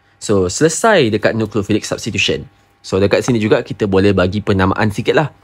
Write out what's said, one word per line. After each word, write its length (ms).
So, 240
selesai 680
dekat 220
nucleophilic 500
substitution. 640
So, 200
dekat 280
sini 160
juga 160
kita 320
boleh 240
bagi 260
penamaan 480
sikit 240
lah. 160